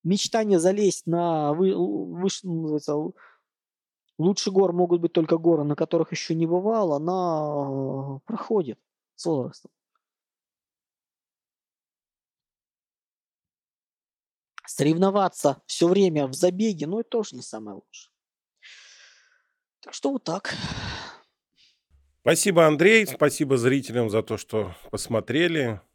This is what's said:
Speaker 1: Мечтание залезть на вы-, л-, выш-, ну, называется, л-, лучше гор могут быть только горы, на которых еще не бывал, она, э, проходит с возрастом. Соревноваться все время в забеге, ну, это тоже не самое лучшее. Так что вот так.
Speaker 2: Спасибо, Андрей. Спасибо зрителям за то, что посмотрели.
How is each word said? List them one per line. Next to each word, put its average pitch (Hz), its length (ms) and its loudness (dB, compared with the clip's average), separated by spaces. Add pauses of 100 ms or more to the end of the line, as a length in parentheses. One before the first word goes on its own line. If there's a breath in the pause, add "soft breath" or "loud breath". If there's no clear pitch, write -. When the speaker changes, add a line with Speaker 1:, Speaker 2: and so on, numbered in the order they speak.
Speaker 1:
Мечтание 202 540 2
залезть 185 480 2
на 165 460 0
вы-, 190 180 2
л-, 190 420 -2
выш-, 185 300 -4
ну, 170 200 -4
называется, 151 300 -4
л-, 156 220 -4 (1040 soft breath)
лучше 190 320 0
гор 190 220 4
могут 175 280 2
быть 165 120 -2
только 165 240 2
горы, 165 280 2
на 147 100 0
которых 160 380 -2
еще 160 220 -6
не 165 120 0
бывал, 190 460 0
она, 143 1200 -4
э, - 100 -14
проходит 190 520 -4 (360)
с - 100 -14
возрастом. 143 440 -4 (4000)
Соревноваться 170 1000 0
все - 220 0
время 175 400 4
в 131 60 -8
забеге, 180 540 0
ну, 202 120 -4
это 226 100 -8
тоже 214 260 -4
не 123 60 -14
самое 107 360 -14
лучшее. - 320 -20 (1700 soft breath)
Так - 100 -18
что 277 180 -4
вот 269 120 -6
так. - 320 -8 (1700 loud breath)
Speaker 2:
Спасибо, 165 420 4
Андрей. 190 380 6
Спасибо 143 520 0
зрителям 123 520 0
за 107 140 2
то, 110 140 -6
что 98 360 -4 (180)
посмотрели. 123 880 -2 (140)